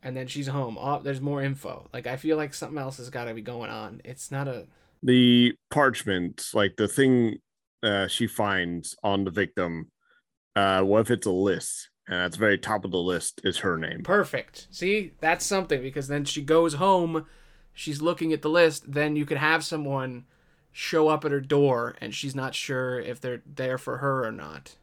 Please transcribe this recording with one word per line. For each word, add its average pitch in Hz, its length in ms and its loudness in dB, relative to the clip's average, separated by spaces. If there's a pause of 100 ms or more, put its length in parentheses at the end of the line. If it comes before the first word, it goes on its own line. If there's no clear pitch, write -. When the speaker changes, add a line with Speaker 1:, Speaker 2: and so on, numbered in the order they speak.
Speaker 1:
And 131 120 -8
then 131 120 -8
she's 139 200 -8
home. 131 320 -4
Oh, 139 200 -4
there's 135 220 -6
more 143 200 -2
info. - 520 -6
Like, 123 140 -10
I 127 100 -6
feel 156 200 2
like 151 160 -4
something 147 240 -10
else 135 200 -8
has 123 120 -14
gotta 120 240 -8
be 113 80 -10
going 117 280 -10
on. 110 340 -12
It's - 280 -14
not 139 160 -4
a 120 200 -10 (340)
Speaker 2:
The 123 520 8 (180)
parchment, 101 800 0
like, 101 220 2
the 104 120 2
thing, 123 520 4 (420)
uh, 98 260 0
she 113 200 -2
finds 90 760 -2
on 98 200 2
the 95 80 -2
victim, 85 600 -2 (640)
uh, 95 280 4
what 101 180 4
if 113 100 0
it's 110 140 0
a 104 60 2
list? 92 580 0 (180)
And 92 100 -4
at 90 160 -2
the 80 40 -14
very 101 200 4
top 104 280 -4
of 95 60 -6
the 92 60 0
list 87 480 -2
is 95 140 -2
her 87 180 0
name. 80 260 -8
Speaker 1:
Perfect. - 680 -2
See, 190 480 -2
that's 165 260 0
something, 175 360 0
because 135 280 -6
then 143 160 -2
she 143 160 -6
goes 156 340 4
home, 170 500 2 (480)
she's 143 280 -8
looking 165 320 0
at 147 80 -4
the 156 80 -2
list, 160 420 4
then 151 240 0
you 147 100 0
could 143 120 -2
have 156 260 2
someone 135 640 -6 (460)
show 156 360 2
up 151 180 2
at 147 60 0
her 143 100 0
door, 135 580 4
and 123 140 -10
she's 135 220 -8
not 131 200 -6
sure 127 440 -2
if 120 200 -8
they're 123 260 -8
there 131 320 -4
for 127 200 -6
her 131 280 0
or 110 60 -4
not. 78 520 -14